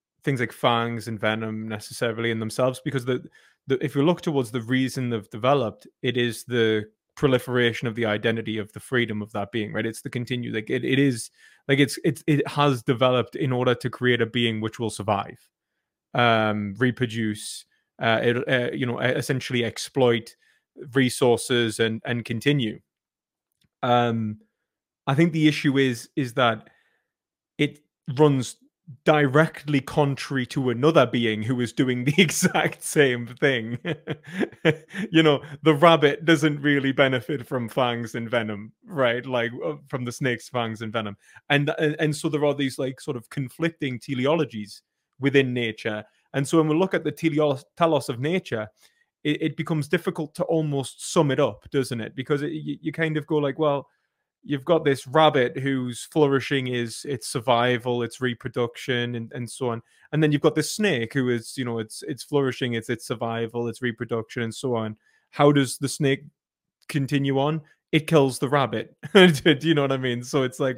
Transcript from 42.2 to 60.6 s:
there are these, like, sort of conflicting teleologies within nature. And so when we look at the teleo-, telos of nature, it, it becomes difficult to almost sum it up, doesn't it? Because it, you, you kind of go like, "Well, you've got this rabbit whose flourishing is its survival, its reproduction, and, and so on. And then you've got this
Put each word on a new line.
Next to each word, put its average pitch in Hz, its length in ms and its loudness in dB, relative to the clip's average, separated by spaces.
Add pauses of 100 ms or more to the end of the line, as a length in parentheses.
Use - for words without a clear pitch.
there 147 160 0
are 143 80 2
these, 135 240 -4
like, 135 240 -6
sort 139 160 -8
of 113 120 -14
conflicting 139 720 -6
teleologies 123 800 -2 (380)
within 135 340 4
nature. 110 500 -4 (300)
And 139 140 -2
so 165 100 4
when 156 100 6
we 151 80 2
look 185 180 -2
at 165 100 -2
the 151 80 -2
teleo-, 147 520 0 (140)
telos 156 320 2
of 120 100 -6
nature, 135 480 -4 (560)
it, 147 180 -2
it 156 160 -4
becomes 156 300 -2
difficult 170 480 -4
to 170 100 -4
almost 151 640 -4
sum 156 200 4
it 131 80 2
up, 117 320 -2
doesn't 127 300 -2
it? - 140 -12
Because 135 260 -2
it, 147 100 -6
you, 147 300 -8
you 160 100 -6
kind 160 260 -2
of 147 100 -6
go 156 100 0
like, 143 220 -2
"Well, 143 280 0 (560)
you've 139 220 -6
got 139 200 2
this 139 220 2
rabbit 147 500 4
whose 131 540 -4
flourishing 139 560 2
is 120 380 -6
its 139 220 -8
survival, 120 760 0
its 117 180 -8
reproduction, 120 920 -4
and, 117 180 -10
and 120 160 -10
so 127 200 -6
on. 117 120 -6 (320)
And 156 100 4
then 151 80 4
you've 143 100 2
got 156 140 2
this 151 180 0